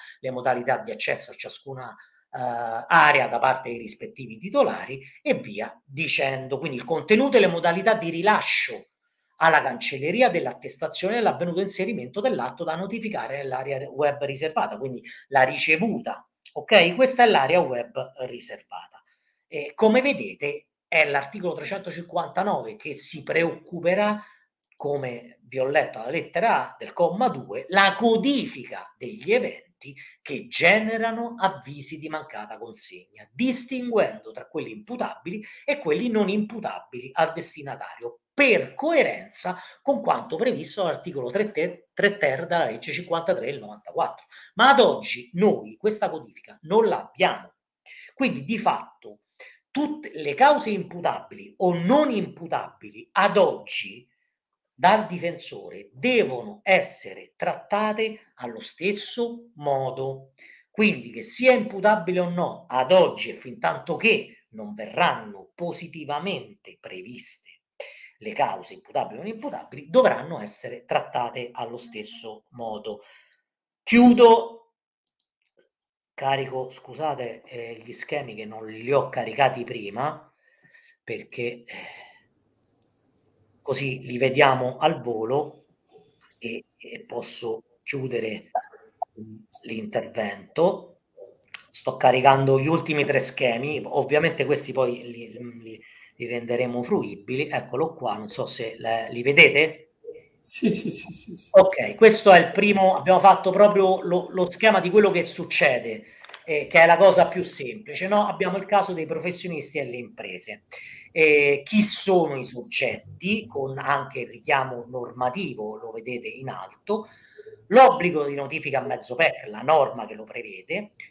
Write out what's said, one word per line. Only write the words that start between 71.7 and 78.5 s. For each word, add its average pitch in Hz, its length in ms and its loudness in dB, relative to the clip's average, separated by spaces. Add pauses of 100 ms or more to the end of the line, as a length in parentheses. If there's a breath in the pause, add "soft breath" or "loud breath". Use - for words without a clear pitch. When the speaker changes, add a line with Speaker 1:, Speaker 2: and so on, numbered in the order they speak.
Speaker 1:
stesso 107 720 -16
modo. 107 500 -10 (840 soft breath)
Chiudo, 240 880 8 (1400)
carico, 135 560 -4
scusate, 127 720 -8
eh, 117 400 -14
gli 120 100 -16
schemi 135 400 -8
che 107 120 -12
non 110 220 -14